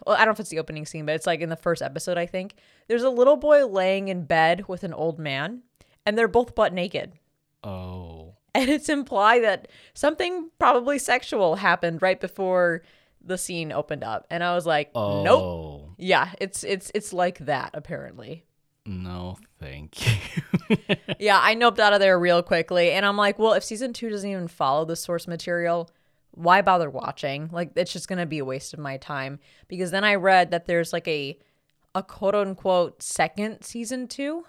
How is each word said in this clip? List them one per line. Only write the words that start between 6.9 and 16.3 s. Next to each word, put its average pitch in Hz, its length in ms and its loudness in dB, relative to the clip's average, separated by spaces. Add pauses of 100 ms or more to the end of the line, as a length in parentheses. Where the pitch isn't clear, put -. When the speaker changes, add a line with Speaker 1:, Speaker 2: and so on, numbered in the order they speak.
Speaker 2:
Oh. 90 720 -12 (200)
Speaker 1:
And 262 140 2
it's 294 200 0
implied 240 540 4
that 190 240 0 (260)
something 349 560 -2 (100)
probably 269 400 4
sexual 214 560 0
happened 175 460 0
right 185 180 2
before 180 640 0 (400)
the 180 160 -8
scene 165 340 -8
opened 147 320 -6
up. 110 260 -6
And 170 140 -4
I 175 120 0
was 175 100 -2
like, 151 300 0
"Nope." 101 320 0
Speaker 2:
Oh. 147 680 0
Speaker 1:
Yeah, 185 340 2 (100)